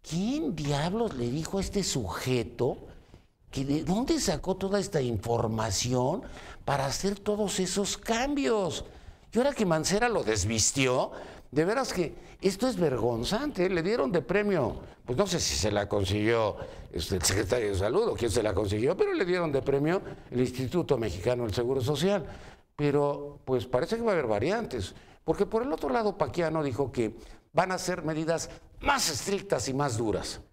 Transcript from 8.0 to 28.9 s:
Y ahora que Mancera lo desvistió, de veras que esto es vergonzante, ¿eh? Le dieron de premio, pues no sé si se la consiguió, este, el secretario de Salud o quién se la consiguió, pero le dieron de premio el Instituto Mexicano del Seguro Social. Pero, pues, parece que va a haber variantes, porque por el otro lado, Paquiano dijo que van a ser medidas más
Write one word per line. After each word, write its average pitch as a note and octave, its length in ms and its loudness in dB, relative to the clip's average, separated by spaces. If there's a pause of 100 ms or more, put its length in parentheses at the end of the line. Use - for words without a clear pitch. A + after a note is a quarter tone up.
Y G#3+ 60 2
ahora C#4 140 4
que G#3+ 140 0
Mancera F3 420 2
lo F#3+ 140 2
desvistió, A#2 920 2 (380)
de D#3 140 4
veras A#3 280 0
que E3+ 220 -2 (260)
esto G3 280 2
es A3+ 80 0
vergonzante, D#3 920 2
¿eh? F#3+ 40 2
Le E3+ 120 0
dieron A#3+ 300 2
de E3+ 80 4
premio, F3 600 0 (240)
pues B2 120 -4
no G3 100 2
sé F3 140 0
si - 140 0
se G#2 160 2
la G2+ 180 2
consiguió, G#2 680 2 (360)
este, E2+ 240 -2
el F2 60 -2
secretario G#2 480 0
de G2 80 -2
Salud C#3+ 300 2
o B2+ 60 -2
quién A2+ 160 0
se A2+ 120 2
la G#2 120 2
consiguió, G#2+ 420 2
pero G4+ 180 2
le D#4 100 0
dieron F3 260 0
de C#3 120 0
premio D3 400 2 (280)
el B2 100 0
Instituto B2+ 580 0
Mexicano A2+ 460 0
del G#2+ 100 -4
Seguro B2+ 260 0
Social. D3+ 460 0 (500)
Pero, C#3+ 680 0
pues, B2+ 220 0
parece C#3 300 0
que A3+ 60 -4
va A#3 80 2
a G3 40 4
haber D3+ 120 2
variantes, B2 680 -2 (300)
porque D#3+ 220 0
por A3 160 0
el C#4 100 -2
otro D#4 160 -4
lado, A3+ 280 0
Paquiano D#3 460 0
dijo C3+ 300 0
que A2 240 0 (360)
van F#3 200 2
a F3+ 60 -2
ser F3+ 240 -4
medidas D#3 480 -2 (300)
más C#4 300 2